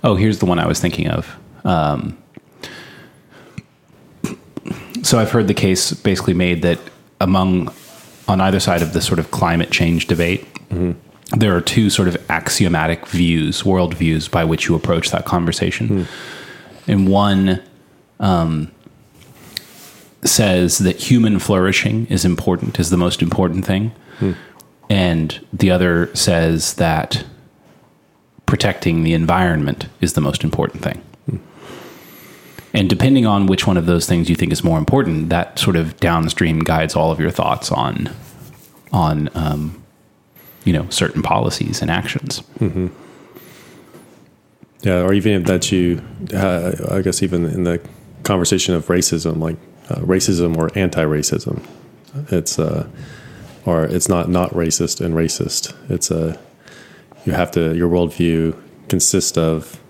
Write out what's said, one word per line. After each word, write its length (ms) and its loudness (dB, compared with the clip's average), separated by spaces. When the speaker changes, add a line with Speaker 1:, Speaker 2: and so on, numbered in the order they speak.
Speaker 1:
Oh, 120 4
here's 220 2
the 80 0
one 140 2
I 80 2
was 120 0
thinking 300 -2
of. 260 -4
Um, 520 0
so 160 4
I've 120 2
heard 160 4
the 60 2
case 400 0
basically 400 0
made 300 0
that 160 2
among, 500 2
on 140 2
either 180 4
side 220 2
of 120 -2
the 80 0
sort 180 0
of 120 -4
climate 400 0
change 360 2
debate, 380 0
Speaker 2:
Mm-hmm. 680 -4
Speaker 1:
there 160 4
are 60 2
two 300 2
sort 160 2
of 100 -2
axiomatic 760 0
views, 560 0
worldviews 680 0
by 140 0
which 240 0
you 60 2
approach 380 -2
that 140 -2
conversation. 640 -2
Speaker 2:
Hmm. 160 0
Speaker 1:
And 220 2
one, 520 2
um, 520 0
says 560 2
that 180 2
human 420 4
flourishing 680 0
is 180 0
important, 540 0
is 100 0
the 80 2
most 240 0
important 440 0
thing. 260 0
Speaker 2:
Hmm. 120 0
Speaker 1:
And 500 0
the 180 4
other 440 2
says 600 0
that 480 0
protecting 560 0
the 100 2
environment 720 0
is 120 0
the 80 0
most 220 -2
important 400 -2
thing. 180 -6
Speaker 2:
Hmm. 80 -6
Speaker 1:
And 160 2
depending 380 4
on 180 2
which 220 2
one 100 4
of 80 0
those 220 2
things 220 2
you 60 4
think 160 0
is 120 -2
more 160 2
important, 500 0
that 300 -2
sort 160 0
of 220 -2
downstream 600 0
guides 360 0
all 160 2
of 80 -4
your 120 0
thoughts 400 -2
on, 380 -4
on, 440 0
um, 480 -4
you 100 2
know, 160 -2
certain 320 -2
policies 600 -2
and 80 -2
actions. 500 -4
Speaker 2:
Mm-hmm. 280 -2
Yeah, 200 2
or 120 2
even 200 2
if 120 0
that 260 0
you, 300 2
uh, 380 0
I 100 0
guess 220 0
even 220 0
in 180 -2
the 160 0
conversation 520 2
of 120 -2
racism, 520 0
like, 180 -4
uh, 80 -2
racism 600 0
or 180 0
anti-racism, 880 -2
it's, 280 -2
uh, 280 -2
or 200 2
it's 240 -2
not, 200 2
not 220 2
racist 520 -2
and 120 -2
racist. 600 -4
It's, 220 -4
uh, 240 -2
you 100 -4
have 180 -2
to, 240 0
your 140 0
worldview 680 0
consists 480 0
of 420 -2